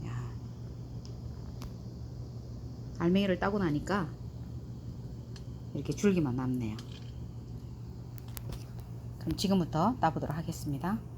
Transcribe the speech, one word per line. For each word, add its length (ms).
야. 260
알맹이를 420
따고 180
나니까 500
이렇게 180
줄기만 440
남네요. 400
그럼 180
지금부터 640
따보도록 360
하겠습니다. 640